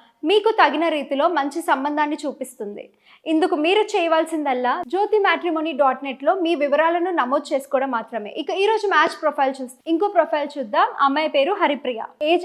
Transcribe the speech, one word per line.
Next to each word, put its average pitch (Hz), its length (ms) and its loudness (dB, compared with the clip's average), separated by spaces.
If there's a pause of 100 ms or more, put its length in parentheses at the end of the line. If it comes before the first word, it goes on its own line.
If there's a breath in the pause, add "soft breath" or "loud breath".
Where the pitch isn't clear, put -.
(240 soft breath)
మీకు 415 260 4
తగిన 330 380 2
రీతిలో 294 400 0
మంచి 294 340 -2
సంబంధాన్ని 294 540 -2 (100)
చూపిస్తుంది. 220 640 -10 (360 soft breath)
ఇందుకు 320 280 2 (100)
మీరు 381 160 2
చేయవలసిందల్లా 320 1040 0
జ్యోతి 403 320 0
మ్యాట్రిమోనీ 330 540 0
డాట్ 269 320 2
నెట్లో 277 300 -2
మీ 339 200 0
వివరాలను 320 560 2
నమోదు 302 440 -2
చేసుకోవడం 269 360 -2
మాత్రమే. 226 460 -6
ఇక 311 140 -6
ఈ 381 160 0
రోజు 427 200 0
మ్యాచ్ 330 360 2
ప్రొఫైల్ 277 400 0
చూస్-, 247 240 -14
ఇంకో 330 220 2
ప్రొఫైల్ 320 400 0 (100)
చూద్దాం. 277 300 0 (120)
అమ్మాయి 285 280 2
పేరు 294 240 2
హరిప్రియ, 277 500 -2 (200)
ఏజ్ 339 220 2